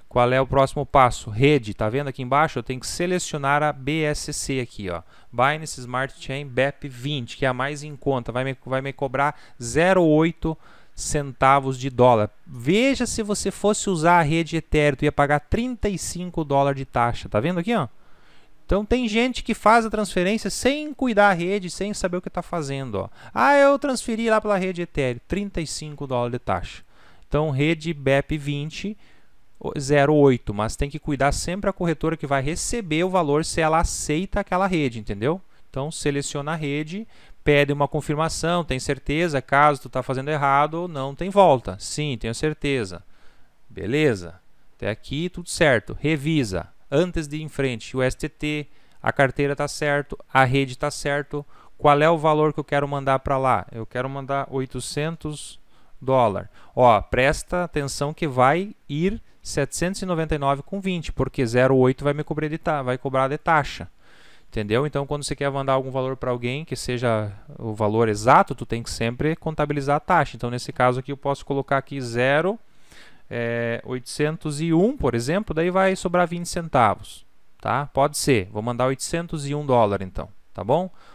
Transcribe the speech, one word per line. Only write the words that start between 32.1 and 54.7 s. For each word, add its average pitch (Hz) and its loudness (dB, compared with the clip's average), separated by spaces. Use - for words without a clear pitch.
que - -10
vai 139 0
receber 165 -2
o 185 0
valor 160 2
se - -4
ela 160 4
aceita 165 -2
aquela 196 0
rede, 139 0
entendeu? 110 -2
Então 139 -6
seleciona 143 -4
a 170 -4
rede, 156 -6
pede 143 4
uma 143 0
confirmação, 160 -2
tem 131 -4
certeza, 143 -2
caso 143 4
tu 127 -12
tá 131 -4
fazendo 135 -4
errado, 151 2
não 139 -6
tem 170 -6
volta. 156 4
Sim, 147 -4
tenho 113 -4
certeza. 135 -4
Beleza? 95 -2
Até 104 -4
aqui 139 -6
tudo 175 -10
certo. 123 2
Revisa. 139 0
Antes 165 0
de 143 -10
ir 156 -8
em 156 -10
frente, 131 -6
o 131 0
S 127 0
T 160 -8
T, 151 -6
a 117 0
carteira 143 0
tá 147 -4
certo, 143 -2
a 131 8
rede 131 0
tá 147 -2
certo. 143 -4
Qual 147 4
é 156 6
o 170 4
valor 151 2
que 156 -6
eu 143 -6
quero 143 0
mandar 139 0
pra 139 -2
lá? 127 2
Eu 113 -8
quero 127 -6
mandar 139 -6
oitocentos 147 -8